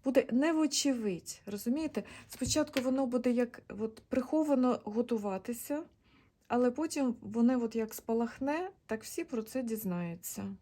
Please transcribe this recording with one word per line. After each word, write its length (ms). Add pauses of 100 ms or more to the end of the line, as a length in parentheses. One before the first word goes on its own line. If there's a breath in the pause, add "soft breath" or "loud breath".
Буде 280
невочевидь, 1120
розумієте? 580 (240 loud breath)
Спочатку 540
воно 240
буде 260
як 300 (180)
от 300
приховано 760
готуватися, 1000 (640 soft breath)
але 240
потім 500
вони 360
от 180
як 180
спалахне, 800 (140)
так 180
всі 200
про 200
це 200
дізнаються. 1000